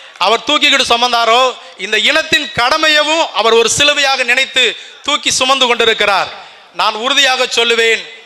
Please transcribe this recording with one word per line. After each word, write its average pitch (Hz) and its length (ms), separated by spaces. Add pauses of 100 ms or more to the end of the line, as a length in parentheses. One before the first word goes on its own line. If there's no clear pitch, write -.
(180)
அவர் 214 220
தூக்கிக்கிட்டு 285 500
சுமந்தாரோ, 240 680 (220)
இந்த 202 200
இனத்தின் 302 580
கடமையவும் 302 760
அவர் 220 220
ஒரு 226 240
சிலுவையாக 277 460
நினைத்து 247 540 (260)
தூக்கி 277 280
சுமந்து 262 360
கொண்டிருக்கிறார். 214 600 (460)
நான் 190 200
உறுதியாக 262 500
சொல்லுவேன், 226 640 (180)